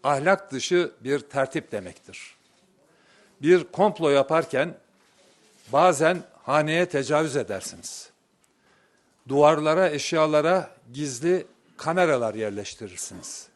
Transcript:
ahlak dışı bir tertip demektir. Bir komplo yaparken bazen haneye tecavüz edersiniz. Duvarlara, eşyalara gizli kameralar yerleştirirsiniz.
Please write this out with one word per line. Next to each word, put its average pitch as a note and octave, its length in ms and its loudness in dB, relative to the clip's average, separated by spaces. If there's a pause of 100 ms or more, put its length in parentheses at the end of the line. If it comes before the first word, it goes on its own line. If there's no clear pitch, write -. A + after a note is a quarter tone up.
ahlak D3 480 0
dışı E3+ 480 -2
bir C3+ 180 -2
tertip C3+ 540 -4
demektir. - 640 -14 (1040)
Bir E3 220 4
komplo F3 460 0
yaparken C#3+ 640 0 (1000)
bazen D#3+ 500 4 (200)
haneye D#3 460 0
tecavüz C#3+ 480 -2
edersiniz. - 720 -8 (1200)
Duvarlara, D3+ 600 4
eşyalara D#3 800 0 (220)
gizli D3 540 -2 (300)
kameralar D3+ 580 0
yerleştirirsiniz. G2+ 1200 -10